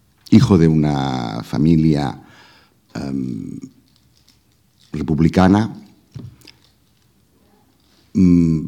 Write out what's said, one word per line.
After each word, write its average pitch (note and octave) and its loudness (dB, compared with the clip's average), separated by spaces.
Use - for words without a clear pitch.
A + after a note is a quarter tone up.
hijo G#2+ 4
de D#2+ 4
una C2+ -2
familia, D2 0
em, C2 -10
republicana, E2 0
mm, E2+ 2